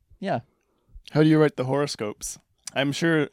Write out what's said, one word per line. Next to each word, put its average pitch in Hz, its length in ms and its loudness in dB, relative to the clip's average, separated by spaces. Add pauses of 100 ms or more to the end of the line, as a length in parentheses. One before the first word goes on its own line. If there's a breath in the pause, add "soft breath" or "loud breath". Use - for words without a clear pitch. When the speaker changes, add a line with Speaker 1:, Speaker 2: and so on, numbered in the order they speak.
(180)
Speaker 1:
yeah. 175 220 -4 (720)
Speaker 2:
How 151 100 4
do 156 60 6
you 156 120 4
write 147 160 2
the 127 100 -4
horoscopes? 131 760 -6 (340)
I'm 139 160 0
sure, 156 420 0